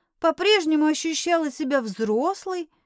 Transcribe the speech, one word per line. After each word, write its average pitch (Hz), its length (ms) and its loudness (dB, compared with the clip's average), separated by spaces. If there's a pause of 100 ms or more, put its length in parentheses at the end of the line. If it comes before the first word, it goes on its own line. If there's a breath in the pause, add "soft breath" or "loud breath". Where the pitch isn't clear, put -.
(200)
по-прежнему 320 640 2
ощущала 320 680 0
себя 277 300 -2
взрослой, 254 880 -4 (180)